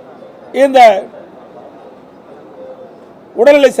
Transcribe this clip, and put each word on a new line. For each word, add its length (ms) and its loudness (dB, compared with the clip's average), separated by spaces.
இந்த 160 0
உடல்நிலை 400 2